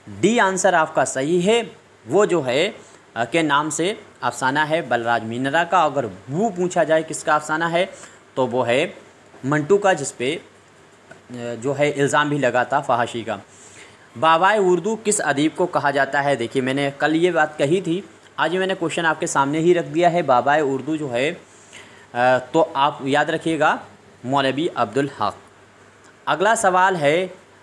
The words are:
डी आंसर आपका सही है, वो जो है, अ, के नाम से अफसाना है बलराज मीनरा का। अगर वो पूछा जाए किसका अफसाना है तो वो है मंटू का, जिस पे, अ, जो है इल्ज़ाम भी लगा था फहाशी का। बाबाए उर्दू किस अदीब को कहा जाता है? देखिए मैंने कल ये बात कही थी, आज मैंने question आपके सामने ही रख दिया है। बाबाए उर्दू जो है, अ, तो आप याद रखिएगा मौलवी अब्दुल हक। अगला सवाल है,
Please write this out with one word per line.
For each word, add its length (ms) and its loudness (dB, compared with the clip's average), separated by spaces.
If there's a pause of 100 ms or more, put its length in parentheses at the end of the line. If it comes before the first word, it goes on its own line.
डी 300 2
आंसर 360 2
आपका 300 2
सही 360 0
है, 320 0 (340)
वो 200 4
जो 160 0
है, 320 0 (420)
अ, 80 -2
के 180 0
नाम 280 0
से 300 -4 (220)
अफसाना 420 0
है 240 -2
बलराज 360 0
मीनरा 400 -2
का। 200 2
अगर 220 -2 (240)
वो 200 -2
पूछा 340 -2
जाए 180 2
किसका 320 -4
अफसाना 320 -2
है 240 0 (460)
तो 100 0
वो 160 -2
है 320 0 (520)
मंटू 320 2
का, 140 2
जिस 200 -4
पे, 220 -4
अ, 60 -8 (920)
जो 400 -6
है 180 0
इल्ज़ाम 400 0
भी 80 -2
लगा 260 0
था 160 0
फहाशी 440 -2
का। 160 -8 (800)
बाबाए 400 4
उर्दू 380 2
किस 240 -2
अदीब 340 0
को 120 0
कहा 240 -2
जाता 300 0
है? 160 0
देखिए 260 -2
मैंने 280 -2
कल 220 -2
ये 180 2
बात 280 0
कही 220 2
थी, 280 -6 (300)
आज 180 0
मैंने 180 -2
question 300 -4
आपके 220 -2
सामने 320 0
ही 140 4
रख 120 2
दिया 240 2
है। 140 2
बाबाए 380 4
उर्दू 360 -2
जो 120 -6
है, 240 -2
अ, 60 -14 (1000)
तो 380 0
आप 280 0
याद 260 2
रखिएगा 500 0 (460)
मौलवी 400 0
अब्दुल 440 -2 (100)
हक। 160 -2 (920)
अगला 280 2
सवाल 420 2
है, 380 0 (280)